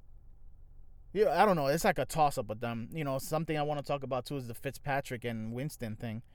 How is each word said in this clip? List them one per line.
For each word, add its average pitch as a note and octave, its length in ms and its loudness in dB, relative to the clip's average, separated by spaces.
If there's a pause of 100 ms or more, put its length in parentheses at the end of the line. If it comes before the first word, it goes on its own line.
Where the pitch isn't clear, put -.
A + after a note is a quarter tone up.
(1120)
Yeah, F#3+ 280 6
I G#3 40 10
don't F#3+ 100 8
know. C#3+ 120 4
It's E3 180 4
like F3+ 140 4
a B2+ 60 2
toss-up C#3 440 2
with G#2+ 100 -4
them. A#2 320 -4
You D#3+ 120 -4
know, C3+ 160 0
something D#3 380 0
I D3 40 2
wanna D3 220 0
talk C#3 200 -2
about, B2+ 220 -2
too, D3 100 -4
is B2+ 120 -4
the A#2 80 -8
Fitzpatrick - 680 -4
and A2+ 300 -4
Winston A#2+ 420 -4
thing. A2+ 280 -6 (120)